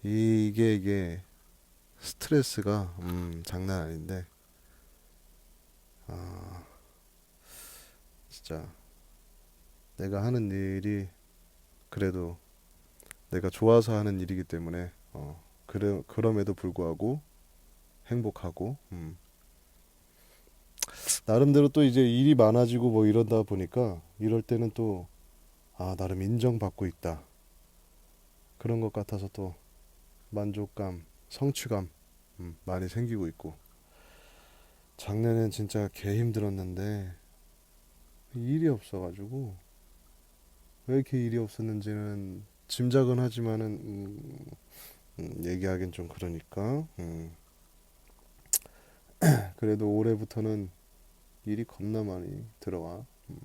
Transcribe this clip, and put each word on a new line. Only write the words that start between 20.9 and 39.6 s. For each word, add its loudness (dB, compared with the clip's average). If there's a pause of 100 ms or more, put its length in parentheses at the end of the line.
나름대로 8
또 6
이제 8
일이 8
많아지고 6
뭐, 6
이러다 6
보니까 -2 (180)
이럴 2
때는 0
또, -4 (680)
아, -4
나름 -2
인정받고 0
있다, -6 (1400)
그런 -2
것 -2
같아서 -6
또 -8 (760)
만족감, -6 (240)
성취감, -2 (500)
음, -12
많이 -2
생기고 -2
있고. -10 (1400)
작년엔 0
진짜 -2
개 -2
힘들었는데 -2 (1200)
일이 0
없어가지고, -4 (1300)